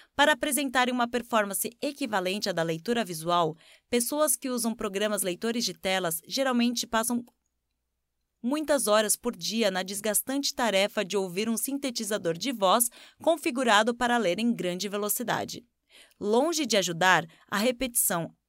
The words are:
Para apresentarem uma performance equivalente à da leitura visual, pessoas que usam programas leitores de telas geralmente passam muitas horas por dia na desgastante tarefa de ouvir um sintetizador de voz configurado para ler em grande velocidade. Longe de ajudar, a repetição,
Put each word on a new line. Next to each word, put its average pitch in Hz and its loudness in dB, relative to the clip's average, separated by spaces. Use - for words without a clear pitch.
Para 294 4
apresentarem 277 0
uma 247 0
performance 220 -2
equivalente 208 -4
à 190 -2
da 165 0
leitura 185 -2
visual, 170 0
pessoas 294 2
que 262 -6
usam 233 -2
programas 208 -2
leitores 220 -2
de 185 -4
telas 185 -2
geralmente 240 0
passam 233 -2
muitas 285 0
horas 214 4
por 240 -6
dia 196 0
na 185 -2
desgastante 208 -2
tarefa 208 0
de 185 -4
ouvir 190 -2
um 226 0
sintetizador 220 -4
de 202 -4
voz 214 4
configurado 247 4
para 240 0
ler 190 0
em 233 2
grande 180 -4
velocidade. 202 -4
Longe 285 2
de 220 2
ajudar, 170 4
a 208 -2
repetição, 240 -2